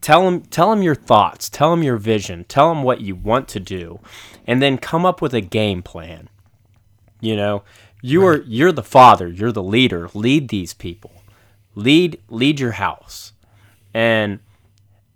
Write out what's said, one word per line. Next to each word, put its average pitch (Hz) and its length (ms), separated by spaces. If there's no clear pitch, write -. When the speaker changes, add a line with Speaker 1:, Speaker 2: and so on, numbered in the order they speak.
Speaker 1:
Tell 170 240
'em, 180 160
tell 180 300
'em 208 100
your 160 140
thoughts, 104 540
tell 156 240
'em 170 100
your 123 140
vision, 101 480
tell 156 260
'em 151 100
what 127 200
you 98 120
want 107 360
to 107 100
do, 87 400
and 123 120
then 135 200
come 165 260
up 180 160
with 131 140
a 113 60
game 98 420
plan. 82 440
You 110 160
know, 101 260
you 160 260
Speaker 2:
Right. 151 120
Speaker 1:
are, - 40
you're 127 280
the 139 100
father, 104 460
you're 98 240
the 107 100
leader. 95 540
Lead 127 340
these 95 240
people. - 380
Lead, 151 440
lead 139 300
your 120 120
house. - 640
And 110 460